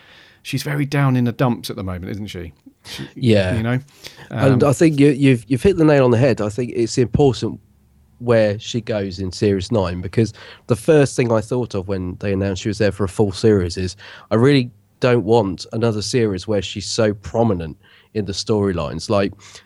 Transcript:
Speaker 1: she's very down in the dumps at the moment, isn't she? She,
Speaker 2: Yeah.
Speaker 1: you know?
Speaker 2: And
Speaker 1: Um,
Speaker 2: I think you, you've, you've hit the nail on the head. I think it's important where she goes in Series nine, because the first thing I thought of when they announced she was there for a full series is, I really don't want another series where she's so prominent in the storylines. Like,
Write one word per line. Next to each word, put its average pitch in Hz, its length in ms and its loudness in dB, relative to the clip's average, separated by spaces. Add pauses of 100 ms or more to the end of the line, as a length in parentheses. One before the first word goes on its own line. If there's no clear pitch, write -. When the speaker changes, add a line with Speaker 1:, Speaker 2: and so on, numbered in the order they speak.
(420)
Speaker 1:
she's 135 200 -8
very 147 240 -4
down 139 300 0
in 123 80 0
the 120 80 -2
dumps 123 380 -2
at 113 60 -12
the 101 80 -10
moment, 92 280 -8
isn't 104 160 -10
she? 87 240 -12 (320)
She, - 300 -16
Speaker 2:
Yeah. 104 420 2
Speaker 1:
you 110 60 -2
know? 123 160 0 (520)
Speaker 2:
And 131 320 2
Speaker 1:
Um, 143 80 4
Speaker 2:
I - 20 2
think 160 260 2
you, 143 120 6
you've, 131 380 2
you've 127 140 0
hit 190 140 4
the 160 80 4
nail 143 200 6
on 123 80 4
the 110 60 4
head. 117 220 2
I 107 80 -2
think 123 260 -6
it's 113 240 -2
important 120 640 2 (600)
where 110 380 2
she - 220 -6
goes 98 380 -6
in 95 140 -6
Series 101 400 0
nine, 90 280 -2
because 107 320 -2 (340)
the 120 100 0
first 147 400 2
thing 120 160 0
I 110 80 2
thought 117 340 -6
of 95 140 -6
when 92 320 -6
they 101 120 -4
announced 98 300 -2
she 113 60 -4
was 98 100 -4
there 101 140 2
for 104 120 -4
a 92 40 -2
full 104 240 0
series 98 440 2
is, 92 200 -6 (340)
I 104 40 0
really 127 360 4 (300)
don't 120 240 2
want 101 480 0
another 110 300 -2
series 104 440 -2
where 104 140 -2
she's 95 260 -8
so 107 280 0
prominent 101 640 -2 (340)
in 104 140 -4
the 98 60 -8
storylines. 90 760 -4
Like, 101 240 0 (340)